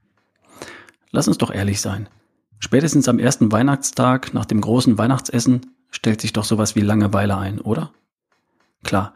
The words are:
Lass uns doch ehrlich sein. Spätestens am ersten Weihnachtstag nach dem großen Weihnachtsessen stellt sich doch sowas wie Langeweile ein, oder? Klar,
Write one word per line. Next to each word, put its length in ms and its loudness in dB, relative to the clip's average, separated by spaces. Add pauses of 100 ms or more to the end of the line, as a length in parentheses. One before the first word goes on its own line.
(1120)
Lass 160 0
uns 100 2
doch 140 -2
ehrlich 300 -2
sein. 280 -6 (500)
Spätestens 480 2
am 120 2
ersten 320 2
Weihnachtstag 800 0
nach 120 -2
dem 160 0
großen 360 2
Weihnachtsessen 760 0 (160)
stellt 300 -2
sich 120 -6
doch 120 -2
sowas 300 0
wie 60 2
Langeweile 560 2
ein, 220 -6
oder? 340 -4 (920)
Klar, 320 -2